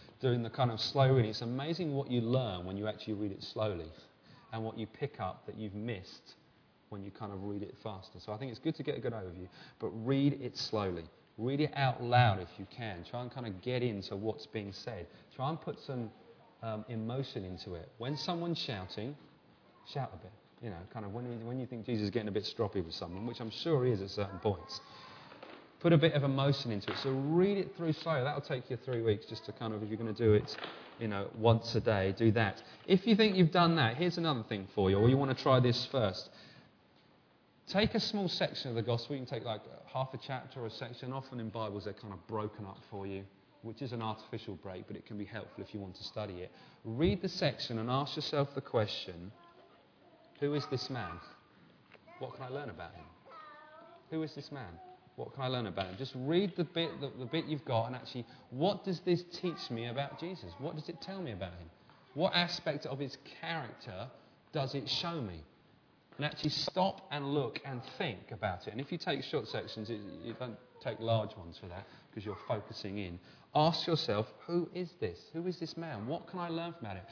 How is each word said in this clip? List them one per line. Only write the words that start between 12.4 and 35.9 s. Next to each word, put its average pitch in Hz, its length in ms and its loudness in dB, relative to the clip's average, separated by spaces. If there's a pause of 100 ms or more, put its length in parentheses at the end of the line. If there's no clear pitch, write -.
if 87 160 -8
you 95 80 -8 (100)
can. 98 340 -6
Try 120 120 -6
and 123 100 -8
kind 123 140 -8
of 92 160 -6
get 123 220 0
into 101 320 -2
what's 107 320 -2
being 101 260 -6
said. 95 320 -10 (300)
Try 131 140 -2
and 160 120 -4
put - 180 -8
some, 123 300 -6 (540)
um, 107 260 -4
emotion 120 560 -4
into 90 300 -8
it. 82 140 -12 (100)
When 135 180 -2
someone's 170 400 -2
shouting, 107 580 -6 (720)
shout 135 260 -4
a 87 40 -12
bit. 92 140 -16 (300)
You 117 100 -6
know, 85 100 -8 (100)
kind 107 140 -8
of 98 80 -6
when 120 120 -6
you, 117 220 -6
when 123 100 -4
you 127 80 -4
think 113 200 -8
Jesus 113 180 0
is 101 60 2
getting 107 180 0
a 101 60 -2
bit 101 100 0
stroppy 101 400 0
with 82 100 -8
someone, 90 320 -6
which 120 140 -6
I'm 113 100 -6
sure 143 360 2
he 127 60 6
is 101 100 2
at 98 80 -4
certain 95 300 -4
points, - 420 -2 (1000)
put 170 140 8
a 170 40 12
bit 160 140 8
of 143 120 4
emotion 135 480 4
into 104 200 -2
it. 104 60 -4
So 135 140 0
read 165 460 4
it - 200 -4
through 165 160 2
slowly. 151 300 0
That'll 143 180 0
take 131 280 -4
you 127 60 -2
three 117 260 -2
weeks 110 240 4
just - 200 -10
to 104 80 -8
kind 110 200 -4
of, 104 80 -2
if 107 60 -2
you're 107 100 -2
gonna 113 140 -2
do 107 220 8
it, - 240 4 (420)
you 117 80 0
know, 101 200 0 (100)
once 113 380 8
a 113 40 4
day, 98 380 4
do 113 140 8
that. 104 300 2 (260)
If 190 200 6
you 226 80 10
think 208 220 8
you've 170 140 10
done 170 260 8
that, 117 180 6
here's 170 220 2
another 156 260 2
thing 98 320 -2
for 95 140 8
you, 98 80 8
or 110 100 8
you 131 80 10
wanna 135 200 4
try 131 260 8
this 123 240 4
first. 107 440 0 (1400)